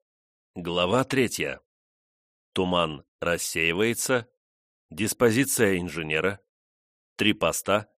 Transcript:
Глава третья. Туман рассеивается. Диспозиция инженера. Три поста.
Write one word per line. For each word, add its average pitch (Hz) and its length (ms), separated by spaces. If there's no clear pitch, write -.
Глава 90 480
третья. 98 560
Туман 87 520
рассеивается. 90 1080
Диспозиция 110 880
инженера. 82 600
Три 104 160
поста. 98 680